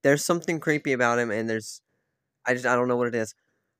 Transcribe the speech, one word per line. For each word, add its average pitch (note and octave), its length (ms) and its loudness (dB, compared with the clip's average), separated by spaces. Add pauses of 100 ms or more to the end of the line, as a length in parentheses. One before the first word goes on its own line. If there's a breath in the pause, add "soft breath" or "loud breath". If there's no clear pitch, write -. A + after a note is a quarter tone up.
There's C#3+ 220 4
something E3+ 360 -2
creepy D3 320 -2
about A#2+ 260 2
him, A#2+ 120 -2
and A2+ 180 -4
there's, A2 340 -6 (640)
I B2+ 80 2
just, B2 120 -4
I B2 80 4
don't B2 140 2
know B2 80 2
what A#2+ 120 0
it A#2 60 -6
is. A2 200 -4 (460)